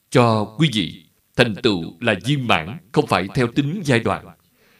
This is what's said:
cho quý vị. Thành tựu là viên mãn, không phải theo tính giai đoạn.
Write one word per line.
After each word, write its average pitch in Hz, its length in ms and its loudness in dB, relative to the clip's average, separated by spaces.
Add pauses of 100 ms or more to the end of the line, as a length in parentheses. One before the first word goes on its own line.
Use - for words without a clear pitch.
cho 110 500 2
quý 156 140 4
vị. 87 320 -4 (300)
Thành 120 280 2
tựu 87 380 -2
là 113 140 0 (100)
viên 135 220 -2
mãn, 95 300 0 (140)
không 143 160 0
phải 98 280 2
theo 117 160 0
tính 147 340 -2
giai 123 140 2
đoạn. 95 380 -6 (420)